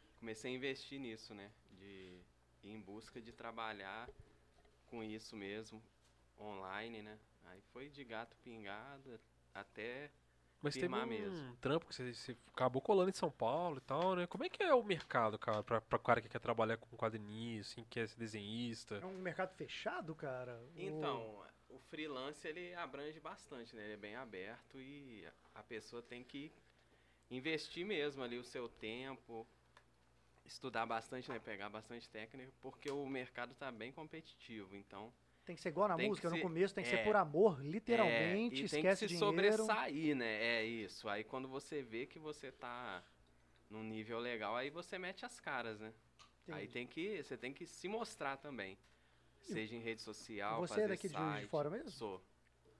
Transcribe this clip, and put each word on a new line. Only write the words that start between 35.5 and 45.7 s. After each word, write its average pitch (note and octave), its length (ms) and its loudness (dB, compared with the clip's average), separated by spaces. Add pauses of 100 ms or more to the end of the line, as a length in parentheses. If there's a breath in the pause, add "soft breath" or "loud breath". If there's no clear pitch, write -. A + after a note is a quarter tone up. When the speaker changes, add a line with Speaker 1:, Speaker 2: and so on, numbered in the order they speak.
Speaker 3:
que - 60 -12
ser F#3 80 0
igual F3+ 180 4
na F3+ 80 4
Speaker 1:
tem F3 100 4
que G#3+ 40 6
Speaker 3:
música, F3+ 200 2
no E3+ 60 2
Speaker 1:
ser, E3 60 2
Speaker 3:
começo F3+ 320 4
tem - 100 -2
que A#2+ 60 2
ser - 80 6
Speaker 1:
é, A3 60 6
Speaker 3:
por G#3+ 120 6
amor, E3+ 460 8
Speaker 1:
é, - 60 -6
Speaker 3:
literalmente, G3+ 960 6
Speaker 1:
e G#3 60 0
tem D3+ 100 2
Speaker 3:
esquece F#3+ 280 6
Speaker 1:
que F3 60 0
se F3 40 0
Speaker 3:
dinheiro. F3 400 8
Speaker 1:
sobressair, D3+ 580 4
né? A#2+ 100 2 (180)
É A#2 200 6
isso. A2 460 -2
Aí G#2 140 2
quando C3 240 -4
você C3+ 340 -4
vê A#2 240 -4
que - 140 -14
você D3+ 320 -8
tá A#2+ 520 -6 (680)
num A2 140 -6
nível A2 360 -4
legal, A2+ 360 0
aí C3 140 0
você E3+ 280 -8
mete F#3 280 -6
as - 140 -10
caras, A#2 400 -2